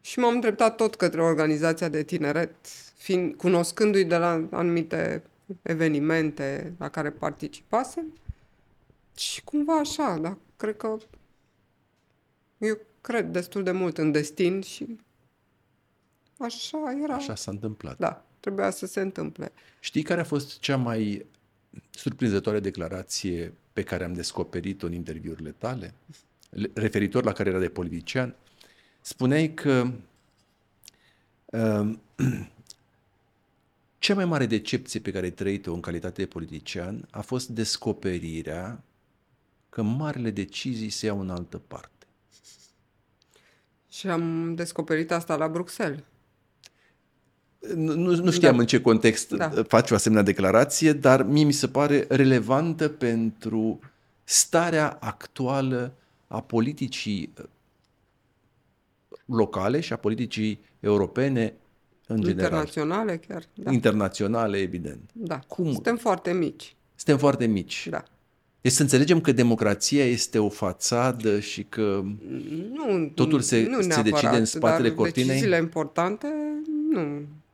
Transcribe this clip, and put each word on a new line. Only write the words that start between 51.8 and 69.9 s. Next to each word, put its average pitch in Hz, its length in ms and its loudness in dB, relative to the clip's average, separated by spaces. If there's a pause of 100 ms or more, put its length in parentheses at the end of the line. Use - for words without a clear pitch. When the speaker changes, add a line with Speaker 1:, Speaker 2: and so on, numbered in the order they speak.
Speaker 2:
relevantă 135 800 4
pentru 113 920 -2 (440)
starea 165 760 2
actuală 131 920 -4 (340)
a - 140 -8
politicii, 113 1000 -2
uh, - 40 -14 (1800)
locale 113 560 0
și 165 120 -6
a 113 40 -4
politicii 107 640 -2 (200)
europene 110 760 2 (520)
în 214 140 -2
general. 185 240 0
Speaker 1:
Internaționale 165 720 -2 (120)
chiar, 165 160 -12 (100)
da. - 180 -6
Speaker 2:
Internaționale, 107 840 2
evident. 85 540 -6
Speaker 1:
Da. 170 260 -8
Speaker 2:
Cum? 160 340 -4
Speaker 1:
Suntem 226 240 0
foarte 196 360 0
mici. - 440 -4 (180)
Speaker 2:
Suntem 143 240 4
foarte 131 280 4
mici. 101 440 0
Speaker 1:
Da. - 120 -6 (580)
Speaker 2:
Deci 131 120 4
să 156 100 6
înțelegem 147 380 6
că 156 120 4
democrația 117 720 4